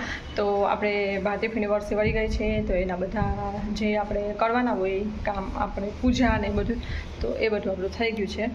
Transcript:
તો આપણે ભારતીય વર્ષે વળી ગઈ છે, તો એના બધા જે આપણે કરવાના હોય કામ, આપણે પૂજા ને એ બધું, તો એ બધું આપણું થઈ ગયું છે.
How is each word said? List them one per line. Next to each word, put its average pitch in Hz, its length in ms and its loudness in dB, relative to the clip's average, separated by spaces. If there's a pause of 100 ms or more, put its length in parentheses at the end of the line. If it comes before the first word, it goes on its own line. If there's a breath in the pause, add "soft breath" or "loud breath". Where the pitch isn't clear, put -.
(360 loud breath)
તો 202 260 2
આપણે 202 640 2
ભારતીય 208 420 0
વર્ષે 208 280 0
વળી 214 180 4
ગઈ 220 160 2
છે, 214 340 0
તો 208 120 0
એના 180 220 0
બધા 202 560 -2 (200)
જે 208 240 0
આપણે 208 420 -2
કરવાના 233 340 2
હોય 190 280 0
કામ, 208 560 -4
આપણે 202 340 -4 (100)
પૂજા 247 360 4
ને 208 100 0
એ 208 40 -2
બધું, 202 260 0 (440 loud breath)
તો - 140 0
એ - 140 2
બધું 208 240 0
આપણું 185 180 -2
થઈ 233 200 0
ગયું 214 180 -2
છે. - 140 -4 (120)